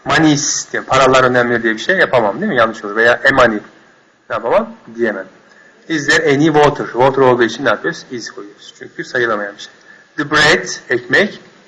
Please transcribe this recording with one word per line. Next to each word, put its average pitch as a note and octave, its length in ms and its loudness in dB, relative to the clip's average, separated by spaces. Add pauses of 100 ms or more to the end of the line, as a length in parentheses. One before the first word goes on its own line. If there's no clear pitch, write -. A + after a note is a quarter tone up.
"money D3+ 280 2
is" - 400 -4
diye, A2 100 -6
"paralar C3 420 4
önemli" A#2+ 380 0
diye A2+ 120 0
bir G#2+ 40 -8
şey F#3 180 -2
yapamam, B2 440 -2
değil G#3 120 -4
mi? C#3 40 0
Yanlış A2+ 280 0
olur. G2+ 120 -6
Veya A#2 280 2
"e C3+ 60 4
money" B2 280 2 (720)
ne B2 40 -8
yapamam? D3 400 -2 (200)
Diyemem. G#2+ 320 -4 (640)
"Is D3+ 180 -4
there D#3 280 2
any D3 120 2
water?" D3 380 2
Water C3+ 380 2
olduğu B2 200 4
için A#2 220 -2
ne B2+ 40 2
yapıyoruz? D#3+ 420 -4
Is A#2+ 200 -12
koyuyoruz. - 480 -20
Çünkü - 260 -16
sayılamayan G#2+ 520 -4
bir - 40 -20
şey. - 120 -20 (440)
"The D3 140 -6
bread", D3+ 380 0 (200)
ekmek, D3 520 -2 (260)